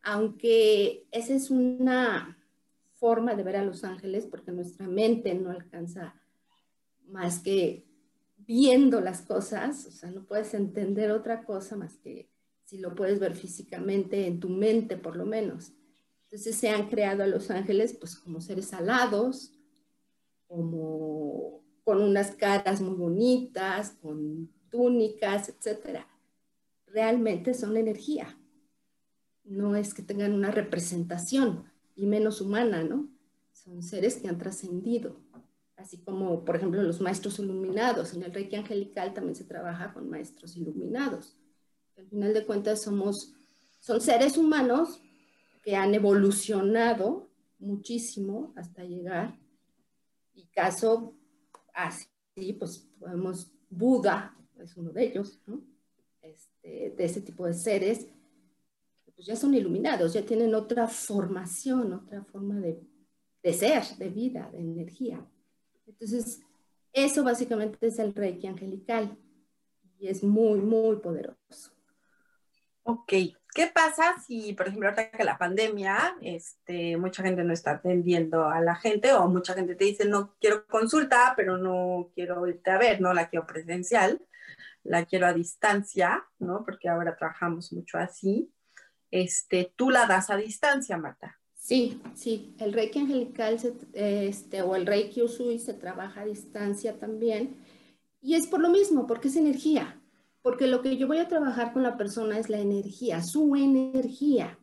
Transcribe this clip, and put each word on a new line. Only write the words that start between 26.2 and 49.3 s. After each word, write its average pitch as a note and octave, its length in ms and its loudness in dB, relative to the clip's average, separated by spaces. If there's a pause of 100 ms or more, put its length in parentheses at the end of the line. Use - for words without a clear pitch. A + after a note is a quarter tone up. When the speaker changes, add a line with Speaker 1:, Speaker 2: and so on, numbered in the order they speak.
Speaker 1:
Realmente A3 680 2
son A3 220 -2
energía. A3 640 -2 (1040)
No G3+ 320 -2
es G#3 180 -2
que - 100 -14
tengan G3+ 300 -2
una G3+ 200 0
representación, F3+ 1120 -2 (320)
y G3+ 100 -2
menos G#3+ 340 2
humana, G3 440 0
¿no? C4 240 -2 (420)
Son F3 320 -18
seres F#3+ 360 -2
que G3+ 100 -8
han E3+ 100 -4
trascendido. F#3+ 800 -6 (580)
Así F#3 240 -20
como, F#3 460 -4
por E3+ 100 -2
ejemplo, F#3 300 -2
los E3+ 160 -2
maestros G3 400 -4
iluminados. F#3+ 760 -2
En F3 80 -8
el F3 100 -12
Reiki G3 220 -8
angelical G3+ 580 -6
también F#3 220 -8
se F#3 80 -16
trabaja F3 500 -10
con - 160 -12
maestros E3 480 -14
iluminados. G3 800 -6 (600)
Al F#3+ 100 -20
final G#3 260 -2
de G#3+ 140 0
cuentas G#3 360 -2
somos, G3+ 520 -4 (460)
son A3+ 200 0
seres C#4 380 4
humanos D4+ 640 4 (600)
que G3 140 -2
han G3 180 4
evolucionado G#3 1300 2 (300)
muchísimo G3+ 960 -8
hasta F3+ 280 -16
llegar. F3+ 540 -6 (960)